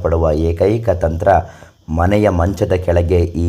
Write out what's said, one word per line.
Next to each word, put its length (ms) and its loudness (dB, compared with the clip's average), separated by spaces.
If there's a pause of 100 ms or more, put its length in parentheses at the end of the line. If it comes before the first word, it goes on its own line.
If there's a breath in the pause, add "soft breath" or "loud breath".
ಪಡುವ 280 0 (180)
ಏಕೈಕ 400 0 (140)
ತಂತ್ರ 260 -2 (600 loud breath)
ಮನೆಯ 400 2
ಮಂಚದ 440 0
ಕೆಳಗೆ 460 0 (260)
ಈ 40 0